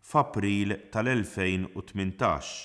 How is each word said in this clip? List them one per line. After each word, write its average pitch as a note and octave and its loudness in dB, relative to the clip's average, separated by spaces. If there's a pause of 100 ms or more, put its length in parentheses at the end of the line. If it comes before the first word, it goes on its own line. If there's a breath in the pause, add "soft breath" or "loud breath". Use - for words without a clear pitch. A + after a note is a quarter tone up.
f'April G2+ 2 (180)
tal-elfejn G2+ 0 (100)
u - -8
tmintax. F#2+ -2 (140)